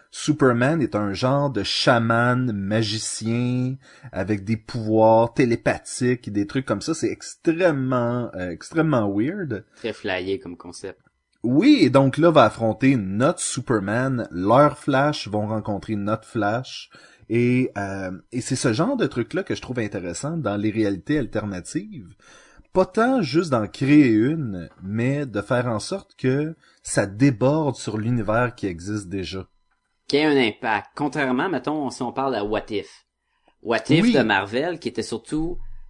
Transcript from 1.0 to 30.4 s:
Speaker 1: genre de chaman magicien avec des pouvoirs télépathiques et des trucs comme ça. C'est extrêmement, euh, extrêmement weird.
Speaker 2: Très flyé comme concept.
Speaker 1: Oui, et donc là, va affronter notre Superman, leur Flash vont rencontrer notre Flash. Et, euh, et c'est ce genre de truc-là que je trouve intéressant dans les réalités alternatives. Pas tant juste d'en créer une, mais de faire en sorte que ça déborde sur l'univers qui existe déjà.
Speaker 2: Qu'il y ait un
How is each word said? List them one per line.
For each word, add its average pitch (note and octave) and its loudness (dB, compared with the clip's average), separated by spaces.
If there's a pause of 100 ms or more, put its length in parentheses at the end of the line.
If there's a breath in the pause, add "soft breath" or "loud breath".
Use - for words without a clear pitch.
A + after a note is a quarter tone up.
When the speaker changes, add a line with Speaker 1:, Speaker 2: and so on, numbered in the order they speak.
Speaker 1:
genre C#3 0
de G#2+ -2
chaman A#2+ 2
magicien A2+ -2 (360 loud breath)
avec G2 -4
des A2 0
pouvoirs A2 4
télépathiques B2 0
et - -8
des G2+ -2
trucs C3 -4
comme G2+ -2
ça. D#3+ -4
C'est B2 -2
extrêmement, C3 -2
euh, F2+ -6
extrêmement C#3 0
weird. B2+ -4 (120)
Speaker 2:
Très A2+ -6
flyé F#2+ -4
comme F2 -14
concept. F2+ -16 (420)
Speaker 1:
Oui, G#3+ 6
et C#3+ 6
donc C#3 4
là, E3 6
va D3+ 8
affronter A2+ 2
notre G#2+ 0
Superman, A#2 -2
leur A#2+ 4
Flash C#3+ 0
vont G#2+ -2
rencontrer G#2+ -6
notre G2+ -4
Flash. A2 -4 (400 soft breath)
Et, A#2+ 2
euh, G2 -6 (220)
et B2 -6
c'est C3 -4
ce B2 0
genre G3+ 0
de G3 0
truc-là C3+ -4
que - -6
je - -8
trouve B2 -8
intéressant G#2+ -6
dans G#2 -2
les G#2 0
réalités G#2 0
alternatives. G#2+ -8 (600 soft breath)
Pas F#3 4
tant A#3 0
juste D#3 0
d'en A2+ 0
créer C#3 6
une, A2 0 (140)
mais A#2+ -2
de G#2 -4
faire B2 -2
en A2+ -2
sorte - -10
que C#3+ 0 (280 soft breath)
ça - -2
déborde C3 2
sur G#2+ -8
l'univers A2 0
qui - -6
existe F#2+ -6
déjà. F#2 -8 (640)
Speaker 2:
Qu'il C#3 2
y D3 4
ait D#3 2
un D3 4 (120)